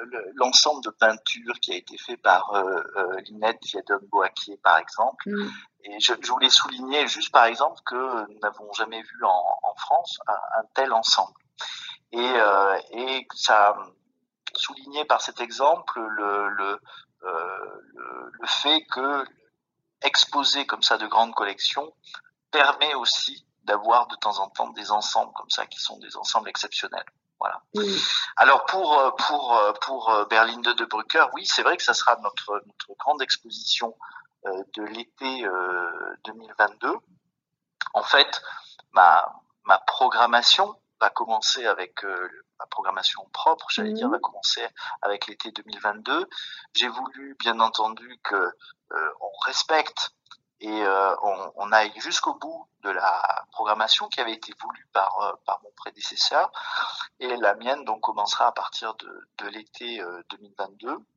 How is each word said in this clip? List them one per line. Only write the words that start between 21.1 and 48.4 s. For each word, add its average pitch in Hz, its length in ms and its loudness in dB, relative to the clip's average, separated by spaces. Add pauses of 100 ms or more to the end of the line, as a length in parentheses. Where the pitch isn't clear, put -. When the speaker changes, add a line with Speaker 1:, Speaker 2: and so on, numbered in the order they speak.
Speaker 1:
collections 110 600 -2 (580)
permet 143 440 4
aussi - 500 -4 (180)
d'avoir 110 440 2
de 123 80 -14
temps 104 240 -4
en 98 100 -4
temps 117 200 -4
des 107 220 -10
ensembles 107 420 0
comme 107 160 -10
ça 113 160 -2
qui - 140 -14
sont - 200 -8
des - 180 -18
ensembles 104 320 -4
exceptionnels. - 560 -8 (340)
Voilà. - 220 -4 (140)
Speaker 2:
Oui. 202 260 -2 (360)
Speaker 1:
Alors 135 280 6
pour, 151 320 2
euh, 131 140 4
pour, 127 440 0
euh, 107 260 6
pour, 117 280 -2
euh, 104 160 4
Berlin 113 340 4
deux 120 140 2
de 117 120 -2
Brücker, 117 480 2
oui, 190 120 -10
c'est - 160 0
vrai 139 160 4
que - 60 -8
ça 127 100 4
sera - 240 4
notre, 104 480 -6
notre - 300 -16
grande 143 260 -2
exposition, 113 760 -4 (500)
euh, 95 180 -4 (100)
de 107 100 -8
l'été, 117 600 -8
euh, 90 800 -4
deux 110 100 -12
mille 113 240 -20
vingt-deux. 110 380 0 (1000)
En 107 100 0
fait, - 380 4 (500)
ma, 87 440 8 (300)
ma 95 140 8
programmation 120 1000 4 (200)
va 107 120 4
commencer 113 560 -2
avec, 92 360 -2
euh, 92 420 -8 (120)
ma - 80 -12
programmation 95 680 -4
propre, - 360 0
j'allais 214 240 -2
dire, 220 140 -2
Speaker 2:
Mhm. 269 60 0
Speaker 1:
va - 60 -2
commencer - 480 -2 (360)
avec 101 240 -2
l'été 110 240 -12
deux 104 160 -14
mille 107 120 -14
vingt-deux. 110 480 -2 (460)
J'ai 127 140 2
voulu, 135 520 -10
bien 117 200 0
entendu, 113 640 -2
que, 101 120 -4
euh, - 760 -6 (100)